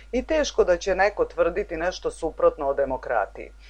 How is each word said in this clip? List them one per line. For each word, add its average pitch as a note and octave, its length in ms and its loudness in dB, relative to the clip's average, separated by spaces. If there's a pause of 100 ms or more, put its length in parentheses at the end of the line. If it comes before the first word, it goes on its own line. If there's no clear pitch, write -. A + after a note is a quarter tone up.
(120)
i B3 140 0
teško D4 380 2
da F3+ 120 4
će F#3 180 -2
neko F#3+ 300 2
tvrditi E3+ 520 -2
nešto E3+ 340 -4
suprotno E3 580 0
o C#3 60 0
demokratiji. B2+ 760 -2 (180)